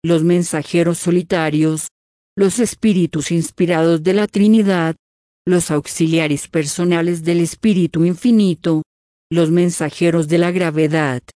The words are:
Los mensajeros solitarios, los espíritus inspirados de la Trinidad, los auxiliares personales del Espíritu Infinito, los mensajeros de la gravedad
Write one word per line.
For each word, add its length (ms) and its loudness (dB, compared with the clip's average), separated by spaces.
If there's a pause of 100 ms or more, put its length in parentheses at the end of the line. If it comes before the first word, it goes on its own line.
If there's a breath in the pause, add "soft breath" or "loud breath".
Los 200 0
mensajeros 720 0
solitarios, 880 -2 (480)
los 240 0
espíritus 720 0
inspirados 720 0
de 100 0
la 140 0
Trinidad, 680 2 (500)
los 260 0
auxiliares 760 -2
personales 760 -2
del 160 0
Espíritu 680 0
Infinito, 760 0 (460)
los 220 2
mensajeros 760 0
de 100 0
la 140 2
gravedad 720 -2 (140)